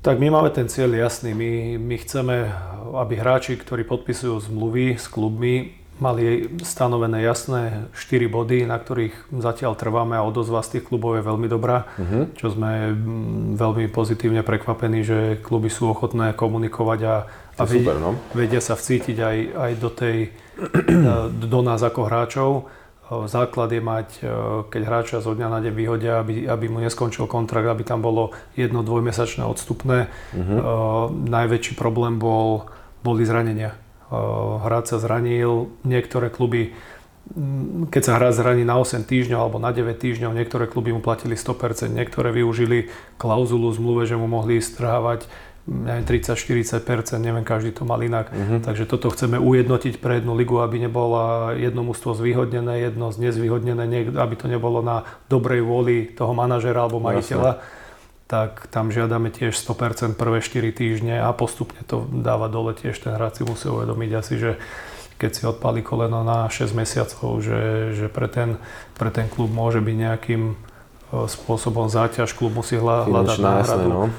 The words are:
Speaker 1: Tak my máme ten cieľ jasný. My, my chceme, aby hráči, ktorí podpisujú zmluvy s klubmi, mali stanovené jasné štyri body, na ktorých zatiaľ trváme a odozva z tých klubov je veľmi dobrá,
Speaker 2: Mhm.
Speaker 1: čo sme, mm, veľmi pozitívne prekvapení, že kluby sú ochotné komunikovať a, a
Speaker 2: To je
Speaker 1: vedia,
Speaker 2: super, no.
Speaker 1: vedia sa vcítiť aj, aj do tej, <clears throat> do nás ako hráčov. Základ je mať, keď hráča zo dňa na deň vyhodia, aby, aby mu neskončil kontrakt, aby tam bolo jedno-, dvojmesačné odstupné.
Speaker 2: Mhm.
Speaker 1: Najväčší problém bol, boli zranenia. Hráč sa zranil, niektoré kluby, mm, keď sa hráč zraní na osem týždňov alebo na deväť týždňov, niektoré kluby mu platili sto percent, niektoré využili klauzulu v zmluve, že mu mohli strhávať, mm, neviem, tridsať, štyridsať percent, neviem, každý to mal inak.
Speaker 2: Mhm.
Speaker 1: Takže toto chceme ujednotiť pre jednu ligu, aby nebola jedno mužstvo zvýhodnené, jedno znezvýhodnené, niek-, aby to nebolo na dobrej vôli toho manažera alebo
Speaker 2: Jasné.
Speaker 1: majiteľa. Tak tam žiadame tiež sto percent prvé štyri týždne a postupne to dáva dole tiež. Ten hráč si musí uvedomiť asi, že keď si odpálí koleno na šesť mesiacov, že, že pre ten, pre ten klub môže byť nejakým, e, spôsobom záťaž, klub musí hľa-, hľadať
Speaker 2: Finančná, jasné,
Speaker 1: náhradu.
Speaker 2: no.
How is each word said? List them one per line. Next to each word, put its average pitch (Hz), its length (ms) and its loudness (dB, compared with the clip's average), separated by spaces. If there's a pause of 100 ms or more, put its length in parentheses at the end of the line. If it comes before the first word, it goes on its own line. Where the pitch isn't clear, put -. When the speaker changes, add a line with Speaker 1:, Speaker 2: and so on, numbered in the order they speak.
Speaker 1:
Tak 131 220 4
my 151 80 6
máme 156 240 4
ten 120 160 0
cieľ 127 240 2
jasný. 117 400 0
My, 117 420 -2
my 117 220 -4
chceme, 127 380 -2 (580)
aby 117 240 -2
hráči, 127 400 2
ktorí 117 240 -6
podpisujú 120 580 -4
zmluvy 113 540 0
s - 160 -10
klubmi, 120 720 0 (120)
mali 117 640 2
stanovené 117 640 0
jasné 113 720 0
štyri 123 320 0
body, 117 400 2
na 117 80 -2
ktorých 117 560 -4
zatiaľ 117 480 -2
trváme 117 400 0
a 107 80 2
odozva 113 320 0
z 113 200 -4
tých - 120 -8
klubov 117 240 0
je 110 80 0
veľmi 107 240 0
dobrá, 117 480 2
Speaker 2:
Mhm. 101 400 -2
Speaker 1:
čo 117 160 -4
sme, 110 400 -2
mm, 110 640 -2
veľmi 110 400 2
pozitívne 113 480 2
prekvapení, 110 640 0
že 110 120 2 (200)
kluby 110 320 0
sú 110 240 0
ochotné 113 400 0
komunikovať 113 720 0
a, 110 80 4 (400)
a - 80 0
Speaker 2:
To 110 80 2
je 123 80 6
Speaker 1:
vedia, 120 80 6
Speaker 2:
super, 76 160 4
no. 85 80 2 (240)
Speaker 1:
vedia 120 240 2
sa 113 160 0
vcítiť 123 480 0
aj, 110 140 0 (180)
aj 123 240 -2
do 117 160 -2
tej, 117 220 0 (420)
<clears throat> 117 880 4
do 120 160 4
nás 117 160 2
ako 120 220 2 (100)
hráčov. 120 400 2 (800)
Základ 120 400 0
je 117 80 0
mať, 113 300 -2 (580)
keď 110 160 -4
hráča 117 380 0
zo 110 160 -2
dňa 117 100 -2
na 113 160 -2
deň 110 140 -2
vyhodia, 113 420 0
aby, 110 320 -2
aby 113 160 0
mu 113 160 -2
neskončil 117 480 -2
kontrakt, 113 400 0
aby 110 160 -2
tam 117 160 -2
bolo 113 320 2 (240)
jedno-, 120 240 0
dvojmesačné 117 640 0
odstupné. 120 640 0 (240)
Speaker 2:
Mhm. 95 220 0 (720)
Speaker 1:
Najväčší 117 480 0
problém 117 400 0
bol, 113 480 2 (400)
boli 117 160 4
zranenia. 110 560 0 (840)
Hráč 117 280 2
sa 117 100 0
zranil, 120 540 2 (300)
niektoré 123 460 0
kluby, 117 460 0 (540)
mm, 139 600 -4
keď - 140 2
sa 123 120 4
hráč 120 220 6
zraní 123 260 4
na 120 140 4
osem 123 240 2
týždňov 123 380 2
alebo 113 200 0
na 113 120 0
deväť 117 340 -2
týždňov, 117 280 0
niektoré 117 340 0
kluby 117 240 -2
mu 117 80 0
platili 113 360 -2
sto - 180 -4
percent, 113 380 -2
niektoré 120 400 -2
využili 117 580 2 (280)
klauzulu 117 520 2
v 110 80 0
zmluve, 117 280 2
že 113 100 0
mu 113 120 0
mohli 113 320 2
strhávať, 117 680 0 (380)
mm, 131 180 -4
neviem, 117 220 -2
tridsať, 120 320 0
štyridsať 117 460 0
percent, 117 380 -2
neviem, 113 220 0
každý 110 280 0
to - 120 -8
mal 117 160 0
inak. 117 300 0
Speaker 2:
Mhm. 104 340 0
Speaker 1:
Takže 113 220 -2
toto 120 240 0
chceme 117 280 0
ujednotiť 127 600 4
pre 120 220 0
jednu 117 140 0
ligu, 117 260 2
aby 117 200 2
nebola 117 760 0
jedno 123 300 0
mužstvo 120 320 -4
zvýhodnené, 120 680 0
jedno 117 260 -2
znezvýhodnené, 117 760 0
niek-, 117 280 0
aby 123 220 0
to - 120 -8
nebolo 117 340 0
na 117 220 -2 (240)
dobrej 123 340 2
vôli 120 480 2
toho 120 240 -2
manažera 120 480 2
alebo 117 180 0
Speaker 2:
Jasné. 113 120 0
Speaker 1:
majiteľa. 123 420 2 (720)
Tak 110 440 -2
tam 113 200 0
žiadame 113 400 0
tiež 110 240 -2
sto - 220 -4
percent 113 420 -2
prvé 113 240 2
štyri 113 300 -2
týždne 117 480 -2
a 117 120 2
postupne - 520 -4
to 117 280 -4
dáva 117 380 0
dole 113 240 -2
tiež. 113 240 -6
Ten - 160 -6
hráč 110 240 -2
si 127 80 -4
musí 117 240 -6
uvedomiť 113 440 -2
asi, 110 240 -2
že 113 140 0 (640)
keď 107 160 -2
si - 140 -8
odpálí 117 360 -2
koleno 113 440 -2
na 117 240 2
šesť 110 260 -2
mesiacov, 117 540 -2 (100)
že, 110 220 0 (340)
že 107 140 -2
pre 123 180 -2
ten, 117 300 -2 (380)
pre 113 140 -2
ten 113 200 0
klub 113 200 -2
môže 113 300 2
byť 110 200 2
nejakým, 113 480 0
e, 110 80 -2 (720)
spôsobom 113 600 0
záťaž, 113 460 2
klub 113 220 0
musí 117 200 -2
hľa-, 117 300 2
hľadať 104 320 4
Speaker 2:
Finančná, 98 180 4
jasné, 98 240 4
Speaker 1:
náhradu. 92 120 4
Speaker 2:
no. 90 120 2 (160)